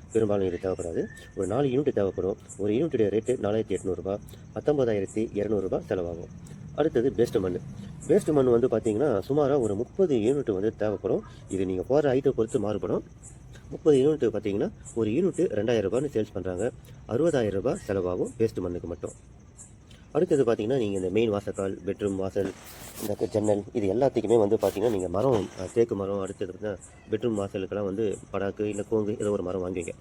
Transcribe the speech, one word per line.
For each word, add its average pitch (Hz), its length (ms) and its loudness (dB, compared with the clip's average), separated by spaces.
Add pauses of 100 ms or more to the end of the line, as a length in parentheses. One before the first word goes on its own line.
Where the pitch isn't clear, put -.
(120)
பெரும்பாலும் 101 340 2
இது 87 160 -2
தேவைப்படாது. 87 420 -2 (320)
ஒரு 95 100 -2
நாலு 127 220 0
யூனிட் 131 240 2
தேவைப்படும். 95 440 0 (220)
ஒரு 104 140 0
யூனிட்டுடைய 120 360 2
ரேட்டு 110 340 0
நாலாயிரத்தி 107 260 0
எட்நூறு 92 260 -2
ரூபாய், 92 240 -4 (360)
பத்தொன்பதாயிரத்தி 113 800 0
இருநூறு 101 280 0
ரூபாய் 98 280 -2
செலவாகும். 87 400 -4 (460)
அடுத்தது 147 360 2
பேஸ்ட் 120 300 2
மண். 90 200 -2 (480)
பேஸ்ட் 165 240 4
மண் 143 120 6
வந்து 120 240 4
பாத்தீங்கன்னா, 110 600 2
சுமாரா 143 320 2
ஒரு 104 140 0
முப்பது 139 420 0
யூனிட் 117 360 2
வந்து 98 240 0
தேவைப்படும். 104 460 -2 (260)
இது 95 180 -2
நீங்க 92 220 -2
போடுற 147 160 4
ஹைட்டை 139 240 2
பொறுத்து 117 320 0
மாறுபடும். 101 440 -2 (680)
முப்பது 151 280 4
யூனிட் 139 360 4
பாத்தீங்கன்னா, 104 360 -2 (240)
ஒரு 110 160 0
யூனிட் 165 280 0
ரெண்டாயிரம் 107 520 2
ரூபான்னு 131 220 0
சேல்ஸ் 107 200 0
பண்றாங்க. 92 380 -2 (380)
அறுபதாயிரம் 127 420 4
ரூபாய் 101 280 0 (100)
செலவாகும் 98 500 0
பேஸ்ட் 110 220 0
மண்ணுக்கு 87 280 -4
மட்டும். 85 220 -8 (1040)
அடுத்தது 156 320 4
பாத்தீங்கன்னா, 113 340 2
நீங்க 104 180 0
இந்த 92 140 -2
மெயின் 110 220 2
வாசக்கால், 98 540 -2
பெட்ரூம் 98 300 -2
வாசல், 95 360 -2 (480)
இந்த 107 140 -4
க-, 113 100 -2
ஜன்னல், 104 380 2 (100)
இது 101 220 2
எல்லாத்துக்குமே 120 440 4
வந்து 104 180 6
பாத்தீங்கன்னா, 101 340 2
நீங்க 92 180 0
மரம், 101 400 2 (120)
அ, 92 140 -4
தேக்கு 117 200 4
மரம், 98 260 -2
அடுத்தது 95 320 -6
பாத்தீங்கன்னா, 95 260 -8 (320)
பெட்ரூம் 110 280 0
வாசலுக்கெல்லாம் 98 460 -2
வந்து 98 340 -2 (140)
படாக்கு, 98 280 -2
இல்ல 104 300 -2
கோங்கு, 107 300 0
ஏதோ 104 100 0
ஒரு 98 120 0
மரம் 90 200 -2
வாங்குவீங்க. 90 260 -4 (120)